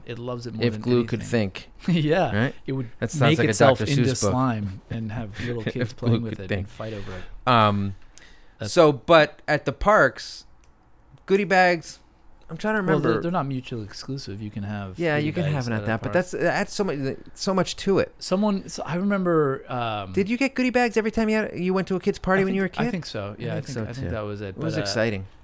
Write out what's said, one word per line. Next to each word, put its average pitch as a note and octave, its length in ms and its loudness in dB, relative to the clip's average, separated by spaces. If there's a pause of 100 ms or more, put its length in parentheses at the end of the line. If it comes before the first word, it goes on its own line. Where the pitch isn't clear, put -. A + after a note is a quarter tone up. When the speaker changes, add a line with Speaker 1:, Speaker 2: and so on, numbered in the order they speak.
Speaker 1:
it A#2+ 100 -10
loves B2 300 -8
it A#2 80 -10
more A2+ 100 -2
Speaker 2:
If A#2 80 2
Speaker 1:
than G#2+ 80 -8
Speaker 2:
glue A#2+ 240 4
could A2+ 160 -2
Speaker 1:
anything. G#2 300 0
Speaker 2:
think. - 180 -14 (180)
Speaker 1:
<laughs> - 0 - (180)
Yeah, D3+ 300 2
Speaker 2:
Right? A#2+ 200 0 (100)
Speaker 1:
it C#3+ 80 -4
would C3 160 -4 (100)
Speaker 2:
That A2+ 120 -4
sounds D3+ 100 -2
Speaker 1:
make D3+ 160 6
Speaker 2:
like A2+ 100 2
a - 40 2
Speaker 1:
itself A2 280 6
Speaker 2:
Doctor G#2+ 140 0
Speaker 1:
into C3+ 180 4
Speaker 2:
Seuss B2 100 0
book. G2+ 100 4
Speaker 1:
slime A2+ 580 -2
and A2+ 220 -6
have G#2+ 280 -8
Speaker 2:
<laughs> B2+ 60 -6
Speaker 1:
little A#2+ 200 -4
Speaker 2:
If G#2+ 80 -4
Speaker 1:
kids A#2+ 200 -4
Speaker 2:
glue A#2+ 160 -2
Speaker 1:
playing A#2 140 2
with A2 140 -6
Speaker 2:
could G2 80 -10
Speaker 1:
it - 40 -12
Speaker 2:
think. G2+ 120 -2
Speaker 1:
and F#2+ 80 -6
fight A2 240 -10
over G2+ 200 -8
it. - 360 -6
Speaker 2:
Um, G#2 460 4 (600)
Speaker 1:
That's G#2 160 -8
Speaker 2:
so, D#3+ 180 8
but D3+ 560 4
at D3 180 0
the F#3+ 60 0
parks, - 760 2 (800)
goodie G3 180 2
bags, F3+ 560 2 (500)
I'm E3 80 -10
trying G#3+ 160 -2
to G#3+ 80 0
Speaker 1:
Well, F#3 60 -2 (100)
Speaker 2:
remember. - 160 2
Speaker 1:
they're, G#3+ 80 0
they're E3+ 100 -2
not E3+ 140 -2
mutually B2+ 380 -6
exclusive. G#2 580 -10
You G#2+ 100 -8
can G2+ 120 -8
have G2+ 360 -8
Speaker 2:
Yeah, D#3+ 180 0
Speaker 1:
goodie D3 100 0
Speaker 2:
you D#3 60 -2
can F3 100 -2
have D3 100 0
Speaker 1:
bags B2+ 140 -2
Speaker 2:
it A#2 60 -4
at A2 40 -2
Speaker 1:
at G#2+ 60 -4
a - 40 -8
Speaker 2:
that, A2 140 -2
but - 100 -4
Speaker 1:
park. - 20 -4
Speaker 2:
that's, F3+ 180 0
that's F3 420 -2
so G#3 100 -2
much, E3 140 -2 (380)
so - 180 -2
much F#3 240 0
to F#3+ 220 2
it. - 200 0
Speaker 1:
Someone, G3 480 0
so - 160 -10
I D3 120 -4
remember, F3 760 2
um, G#2+ 420 -4
Speaker 2:
Did F#3+ 160 0
you A#3+ 80 0
get C4 180 0
goodie B3+ 160 2
bags A#3+ 260 2
every A3 140 0
time G#3+ 180 0
you A3 80 2
had, G#3+ 200 -2
you F3+ 160 0
went F#3+ 160 0
to - 60 0
a - 40 -2
kid's G3 200 -2
party F#3+ 220 2
Speaker 1:
I F#3+ 40 2
Speaker 2:
when F#3+ 100 -2
you G3 60 0
were G3 40 0
a - 40 -4
Speaker 1:
think, - 100 -6
Speaker 2:
kid? A3+ 80 2
Speaker 1:
I A#3+ 40 -2
think F3 140 -6
so. G2+ 340 -8
Yeah, A#2 140 -4
Speaker 2:
I G#2+ 40 -4
Speaker 1:
I G#2+ 40 -4
Speaker 2:
think - 60 -12
Speaker 1:
think, C3+ 100 -10
Speaker 2:
so, A2 60 -4
Speaker 1:
I A#2 100 -8
think B2+ 140 -6
Speaker 2:
too. F2 40 -4
Speaker 1:
that A2 100 -4
was G#2 200 -8
it. G2+ 80 -8
Speaker 2:
It F#2+ 80 -12
was D#3+ 180 -4
Speaker 1:
But, - 40 0
uh, G#2 40 -2
Speaker 2:
exciting. G#2 420 -2 (180)